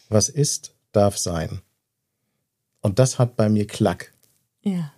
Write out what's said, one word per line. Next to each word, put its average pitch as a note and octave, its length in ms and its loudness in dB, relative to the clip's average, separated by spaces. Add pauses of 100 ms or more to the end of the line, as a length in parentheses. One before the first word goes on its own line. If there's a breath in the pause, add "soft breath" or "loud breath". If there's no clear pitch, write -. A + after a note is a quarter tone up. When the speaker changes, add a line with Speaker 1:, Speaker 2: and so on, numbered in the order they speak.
Speaker 1:
"Was G#2+ 200 2
ist, - 460 -4 (180)
darf G2+ 260 2
sein." E2+ 420 -6 (1200)
Und G2 180 0
das B2+ 200 2
hat A#2+ 180 0
bei G#2+ 120 2
mir G#2 180 2
Klack - 460 -2 (500)
Speaker 2:
Ja. F3 360 -4